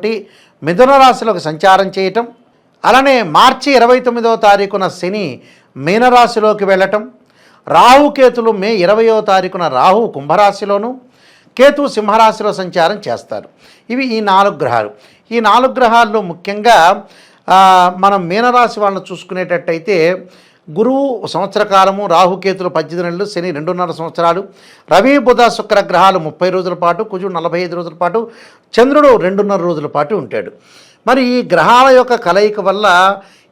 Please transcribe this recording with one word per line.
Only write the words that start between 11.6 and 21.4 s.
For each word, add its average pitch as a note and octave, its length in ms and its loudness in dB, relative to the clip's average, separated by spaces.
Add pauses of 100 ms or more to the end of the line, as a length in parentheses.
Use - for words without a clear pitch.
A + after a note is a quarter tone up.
సింహరాశిలో G#3+ 640 0
సంచారం F3 560 -2
చేస్తారు. A2 400 -10 (420)
ఇవి C4 160 -4 (100)
ఈ A3 40 -4
నాలుగు G3 360 2
గ్రహాలు. A#2+ 340 -2 (400)
ఈ A#3 100 -2
నాలుగు A#3+ 320 2
గ్రహాల్లో A3+ 500 0
ముఖ్యంగా, G3 800 0 (460)
ఆ, F#3 460 4
మనం F#3+ 320 -2
మీనరాశి A#3+ 520 0
వాళ్ళని F#3+ 320 -4
చూసుకునేటట్టయితే F3 1120 -4 (520)
గురువు B3+ 480 -2
సంవత్సర G3 360 -2